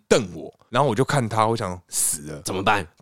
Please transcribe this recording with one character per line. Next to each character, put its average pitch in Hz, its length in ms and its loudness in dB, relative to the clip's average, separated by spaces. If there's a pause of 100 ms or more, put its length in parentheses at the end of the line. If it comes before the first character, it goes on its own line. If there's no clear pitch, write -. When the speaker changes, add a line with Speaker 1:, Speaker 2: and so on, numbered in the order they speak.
Speaker 1:
瞪 151 260 6
我， 78 220 -12 (160)
然 120 100 2
后 147 80 4
我 110 60 0
就 131 100 2
看 127 240 0
她， 110 160 2
我 117 120 2
想 92 200 -4 (120)
死 76 420 -4
了。 73 140 -10
Speaker 2:
怎 - 100 -4
么 95 80 -2
办？ 98 240 2 (160)